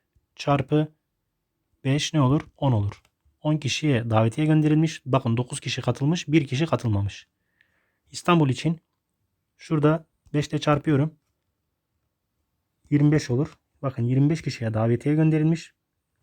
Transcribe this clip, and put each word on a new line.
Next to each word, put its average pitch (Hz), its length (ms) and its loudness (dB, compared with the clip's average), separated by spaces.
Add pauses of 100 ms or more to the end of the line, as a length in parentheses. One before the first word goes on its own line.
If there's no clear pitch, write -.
(360)
Çarpı 147 560 -2 (920)
beş 143 300 -2
ne 151 60 2
olur? 139 220 2 (140)
On 135 160 0
olur. 104 300 -2 (400)
On 151 140 -2
kişiye 131 540 -2
davetiye 113 360 2
gönderilmiş. 156 600 2
Bakın 127 300 0
dokuz 127 240 -6
kişi 123 220 -8
katılmış, 143 460 -2
bir 147 180 2
kişi 143 200 -2
katılmamış. 101 600 -2 (840)
İstanbul 165 380 2
için 156 320 -4 (800)
şurada 156 480 0 (280)
beş 147 140 -2
ile 151 100 -6
çarpıyorum. 147 560 0 (1800)
Yirmi 147 220 4
beş 151 180 0
olur. 131 280 -4 (240)
Bakın 127 220 -4
yirmi 135 260 2
beş 165 120 -4
kişiye 113 320 -6
davetiye 120 400 0
gönderilmiş. 156 600 0 (480)